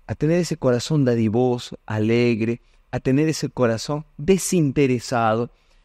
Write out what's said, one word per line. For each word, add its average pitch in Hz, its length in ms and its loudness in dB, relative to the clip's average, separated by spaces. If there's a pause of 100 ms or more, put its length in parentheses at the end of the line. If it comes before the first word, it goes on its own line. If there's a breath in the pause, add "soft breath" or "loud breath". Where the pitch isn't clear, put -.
a 113 80 -6
tener 160 240 0
ese 160 180 -2
corazón 131 480 0
dadivoso, 120 800 0
alegre, 113 800 0 (280)
a 127 80 -6
tener 139 300 2
ese 147 220 -4
corazón 123 560 -2 (100)
desinteresado, 131 1300 0 (340)